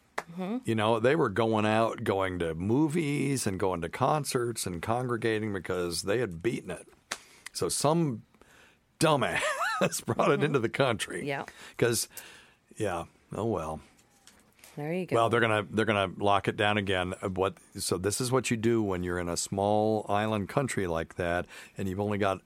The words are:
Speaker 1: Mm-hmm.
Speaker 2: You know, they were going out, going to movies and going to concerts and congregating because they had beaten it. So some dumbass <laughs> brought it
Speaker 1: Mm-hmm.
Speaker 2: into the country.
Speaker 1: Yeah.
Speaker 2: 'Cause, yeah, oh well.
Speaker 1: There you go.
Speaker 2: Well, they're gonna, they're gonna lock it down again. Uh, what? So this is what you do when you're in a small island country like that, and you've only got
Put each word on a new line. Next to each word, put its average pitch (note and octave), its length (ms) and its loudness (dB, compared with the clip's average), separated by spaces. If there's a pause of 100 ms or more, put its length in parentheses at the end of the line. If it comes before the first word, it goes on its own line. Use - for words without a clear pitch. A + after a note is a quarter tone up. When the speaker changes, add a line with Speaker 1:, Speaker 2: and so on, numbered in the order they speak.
(320)
Speaker 1:
Mm-hmm. F#3 320 -4
Speaker 2:
You A2+ 100 0
know, A2 260 2
they B2+ 160 6
were D3 140 2
going A2 340 2
out, A2 400 2
going F#2+ 360 0
to E2 140 0
movies C#3 920 0
and F#2+ 120 -2
going F#2 220 0
to E2+ 80 -4
concerts C3 800 0
and F2 160 -6
congregating A2+ 720 0
because F2 480 -4
they G2 160 0
had F2+ 240 -4
beaten A#2 280 -2
it. - 160 -10 (680)
So F#2+ 160 -2
some C#3+ 540 2 (800)
dumbass C3 400 2 (400)
<laughs> - 260 -2
brought F3+ 240 2
it C#3+ 60 6
Speaker 1:
Mm-hmm. C3+ 80 0
Speaker 2:
into D3 140 2
the A2 100 0
country. B2 580 -2
Speaker 1:
Yeah. C#3 180 -4 (340)
Speaker 2:
'Cause, A#2+ 300 2 (680)
yeah, F2+ 280 -2 (320)
oh G2 80 -2
well. D#2 360 -4 (960)
Speaker 1:
There D3 160 -6
you F3+ 140 -4
go. C#3 100 -2
Speaker 2:
Well, A2+ 120 6
they're A#2 120 4
gonna, A2 300 2
they're G2+ 140 2
gonna G2+ 320 2
lock G2+ 320 2
it G#2 80 -2
down G#2 220 2
again. F#2 440 0
Uh, G2+ 60 0
what? F#2 260 0 (240)
So G2 180 -2
this G2 240 -2
is B2 120 -4
what C3 180 2
you A#2+ 60 0
do A2+ 260 2
when F#2 220 0
you're F2+ 160 -2
in F2 80 -2
a E2+ 80 -2
small G#2 720 2
island G#2 400 0
country A#2 400 -2
like E2 280 -2
that, F2 300 0 (320)
and G2 100 -4
you've F#2 120 -4
only G#2 180 -2
got F#2+ 280 0